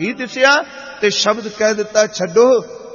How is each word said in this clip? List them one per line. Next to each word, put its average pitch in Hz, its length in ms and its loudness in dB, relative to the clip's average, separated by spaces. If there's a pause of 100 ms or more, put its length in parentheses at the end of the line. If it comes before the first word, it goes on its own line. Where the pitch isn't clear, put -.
ਹੀ 220 120 -4
ਦਿਸਿਆ 269 500 0 (380)
ਤੇ 208 80 2
ਸ਼ਬਦ 208 380 -2
ਕਹਿ 214 260 0
ਦਿੱਤਾ, 214 340 0
"ਛੱਡੋ, 208 580 2 (300)